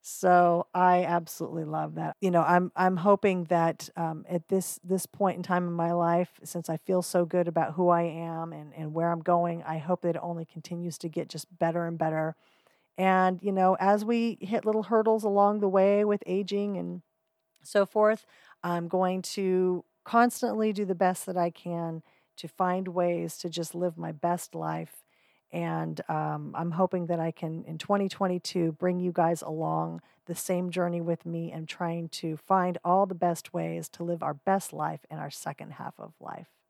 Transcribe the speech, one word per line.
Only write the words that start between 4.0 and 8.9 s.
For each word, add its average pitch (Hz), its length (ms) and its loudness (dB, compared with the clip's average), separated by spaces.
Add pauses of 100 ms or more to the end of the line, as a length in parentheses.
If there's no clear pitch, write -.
at 175 200 -4
this, - 340 -2
this 180 220 -2
point - 320 -2
in 180 60 -8
time 180 240 0
in 175 80 -4
my 170 180 0
life, 170 500 0
since 165 280 -10
I 160 80 -4
feel 185 240 0
so 175 240 0
good 175 200 0
about 160 280 -2
who 175 160 4
I 170 120 6
am 165 500 -6
and, 151 220 -14
and 156 200 -8